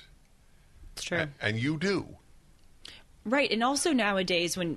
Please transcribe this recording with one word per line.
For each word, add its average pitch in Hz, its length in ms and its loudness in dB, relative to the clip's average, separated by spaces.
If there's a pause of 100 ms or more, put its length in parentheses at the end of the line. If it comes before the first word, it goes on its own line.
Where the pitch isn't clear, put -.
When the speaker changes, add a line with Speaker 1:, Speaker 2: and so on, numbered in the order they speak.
(960)
Speaker 1:
It's - 80 -10
true. 170 160 -2
Speaker 2:
A-, 156 100 -2 (120)
and 110 160 0
you 147 200 0
do. 180 300 0 (1200)
Speaker 1:
Right. 254 260 2
And 226 120 0
also 285 280 2
nowadays 190 640 2
when, 170 220 -2